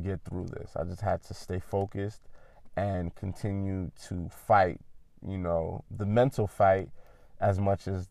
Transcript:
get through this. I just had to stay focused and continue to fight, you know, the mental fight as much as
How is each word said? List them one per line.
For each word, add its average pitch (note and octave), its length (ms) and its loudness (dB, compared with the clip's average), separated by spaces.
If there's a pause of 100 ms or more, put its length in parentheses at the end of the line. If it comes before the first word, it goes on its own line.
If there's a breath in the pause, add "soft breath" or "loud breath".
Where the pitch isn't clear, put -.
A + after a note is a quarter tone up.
get F#2+ 220 -4
through F2+ 220 -6
this. - 320 -8
I E2 80 -2
just F2+ 160 -8
had F#2 220 0
to - 100 -12
stay - 260 -4
focused G2+ 640 -4 (560 soft breath)
and F#2 380 0
continue G2 760 -2 (180)
to F2 220 -4
fight, F#2+ 500 2 (460)
you F#2+ 120 -6
know, E2+ 520 -2
the G2 160 -4
mental A2+ 400 4
fight F#2+ 440 4 (500 soft breath)
as G2 200 4
much G2 280 2
as F#2+ 240 -2